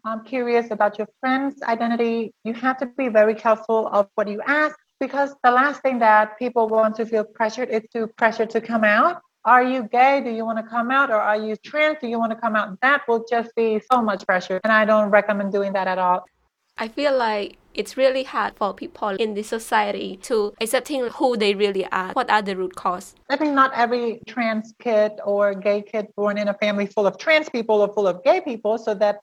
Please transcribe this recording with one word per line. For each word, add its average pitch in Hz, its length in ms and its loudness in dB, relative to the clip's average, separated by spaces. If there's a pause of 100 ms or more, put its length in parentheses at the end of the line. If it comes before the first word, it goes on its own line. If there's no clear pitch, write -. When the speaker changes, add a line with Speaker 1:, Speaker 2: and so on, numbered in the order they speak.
Speaker 1:
um, 220 200 -8
curious 240 460 0
about 208 280 0
your 214 80 -4 (140)
friend's 269 420 -2
identity, 233 680 -2 (120)
you 226 100 -6
have 262 240 -2
to 269 80 -4
be 254 220 -4
very 214 260 4
careful 220 580 0
of 202 240 2
what 208 100 0
you 208 200 -6
ask, 302 300 0 (220)
because 277 360 -2 (100)
the 247 80 6
last 269 300 2
thing 254 180 0
that 214 400 4
people 240 280 0
want 220 280 2
to 226 100 -4
feel 220 160 -2
pressured 220 460 -4
is 220 140 -2 (100)
to 226 160 -4 (100)
pressure 226 280 2
to 220 140 -2
come 226 220 -4
out. 233 380 4 (240)
Are 247 180 6
you 254 220 -2
gay? 262 400 4
Do 240 60 -4
you 226 140 -4
wanna 220 240 -6
come 233 220 -4
out? 262 200 2
Or 214 100 2
are 208 160 2
you 214 180 -4
trans? 302 460 -2
Do 240 80 -6
you 233 100 -4
wanna 226 160 -2
come 226 220 -2
out? 202 240 -4
That 277 260 2
will 226 240 0
just 233 240 -2
be 220 260 0 (120)
so 247 100 4
much 202 240 -2
pressure. 185 380 0
And 220 80 2
I 220 120 4
don't 214 260 4
recommend 202 420 2
doing 196 220 0
that 190 120 -2
at 185 120 -2
all. 180 260 2 (520)
Speaker 2:
I 226 120 -6
feel 277 280 0
like 214 420 -2 (160)
it's - 220 -6
really 262 280 2
hard 233 320 -4
for 196 160 -2
people 220 380 -8
in 214 240 -2
this 208 140 -8
society 208 760 -2
to 208 380 -2
accepting 254 480 -2
who 247 280 -2
they 208 180 2
really 196 320 -2
are. 185 260 -4
What 254 180 -2
are 214 120 4
the 196 140 -6
root 185 180 -6
cause? 185 400 -6 (160)
Speaker 1:
I 277 60 0
think 302 160 0
not 269 220 4
every 233 520 -2
trans 220 540 -4
kid 214 320 2 (120)
or 202 300 0
gay 202 280 -2
kid 214 340 -6
born 202 220 -2
in 208 100 -2
a 202 60 0
family 202 320 -2
full 202 200 0
of 196 120 -2
trans 311 300 2
people 226 320 0
or 202 120 2
full 202 160 0
of 180 160 -4
gay 349 160 4
people, 226 380 -4
so 233 160 -4
that 208 280 0